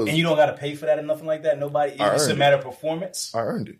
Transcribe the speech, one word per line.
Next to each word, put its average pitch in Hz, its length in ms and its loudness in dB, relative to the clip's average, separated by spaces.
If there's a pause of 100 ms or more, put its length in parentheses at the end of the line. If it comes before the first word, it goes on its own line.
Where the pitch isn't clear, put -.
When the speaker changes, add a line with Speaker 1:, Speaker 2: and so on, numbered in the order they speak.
Speaker 1:
is 107 60 0
Speaker 2:
And 156 80 2
you 165 60 4
don't 160 140 2
gotta 147 160 4
pay 147 220 -8
for 151 100 -12
that 151 140 2
or - 20 -6
nothing 151 240 -4
like 156 180 -4
that? 151 160 0
Nobody? 143 400 -2
Speaker 1:
I 104 140 4
Speaker 2:
It's 147 100 4
a - 20 2
Speaker 1:
earned 160 80 2
it. 143 40 0
Speaker 2:
matter 143 200 6
of 135 60 -4
performance? 160 720 -6
Speaker 1:
I 117 60 0
earned 151 280 -4
it. - 100 -20